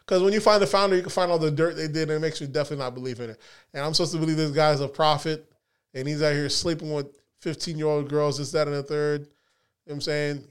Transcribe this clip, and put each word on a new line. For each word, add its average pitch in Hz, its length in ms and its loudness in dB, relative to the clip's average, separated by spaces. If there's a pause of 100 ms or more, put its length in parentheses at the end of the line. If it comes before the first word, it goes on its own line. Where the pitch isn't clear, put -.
'cause 185 180 4
when 196 120 4
you 214 60 4
find 214 200 6
the 196 60 4
founder, 196 300 4
you 180 60 2
can 180 80 -8
find 180 220 2
all 170 60 2
the 156 140 2
dirt 151 240 0
they 156 120 -4
did, 156 220 -2
and - 20 0
it 156 80 -2
makes 156 200 -4
you 151 60 -6
definitely 143 380 -4
not 127 100 -6
believe 123 260 -8
in 117 100 -8
it. 107 100 -18 (320)
And 139 140 -8
I'm 156 80 -4
supposed 165 180 -2
to 165 60 -4
believe 156 180 0
this 156 140 0
guy's 151 300 4
a 143 80 -2
prophet, 151 640 0 (440)
and 131 120 -6
he's 147 140 -4
out 151 140 4
here 143 160 -2
sleeping 156 420 -2
with 143 140 -4 (340)
fifteen-year-old 151 680 -2
girls, 147 260 2
this, 143 160 -6
that, 156 140 2
and 147 100 -2
the 143 60 -4
third. 147 400 -2
You 147 40 -16
know - 60 -20 (520)
what 147 100 -12
I'm 143 80 -8
saying? 147 480 -2